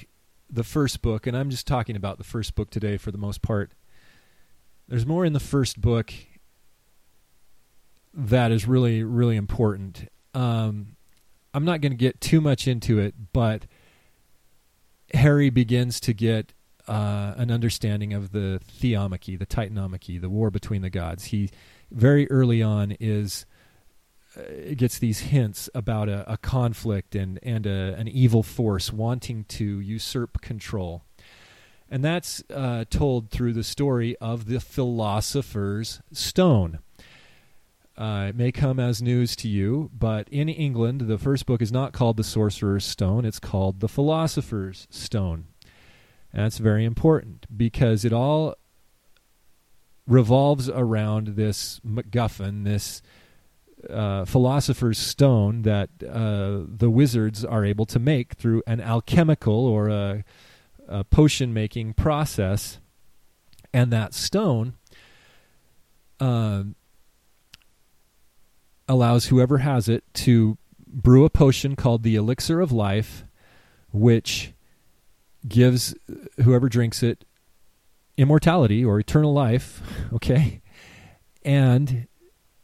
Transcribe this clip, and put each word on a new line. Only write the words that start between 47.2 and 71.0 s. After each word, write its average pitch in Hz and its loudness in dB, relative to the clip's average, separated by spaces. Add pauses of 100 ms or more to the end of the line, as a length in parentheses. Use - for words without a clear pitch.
because 113 2
it 110 0
all 147 0 (1500)
revolves 131 4
around 107 -2
this 107 -4
MacGuffin, 104 -4
this, 104 -4 (880)
uh, 98 -4
Philosopher's 127 2
Stone 117 2
that, 101 0 (120)
uh, 101 -4
the 113 0
wizards 113 2
are 107 0
able 104 0
to - 0
make 131 0
through 113 0
an 113 -2
alchemical 117 2
or 107 2
a, 101 -2 (640)
a 98 -6
potion-making 117 2
process. 127 -2 (960)
And 123 4
that 110 -2
stone, 127 0 (1400)
uh, 113 0 (2250)
allows 120 4
whoever 127 4
has 127 0
it 117 0 (100)
to 113 4 (260)
brew 127 6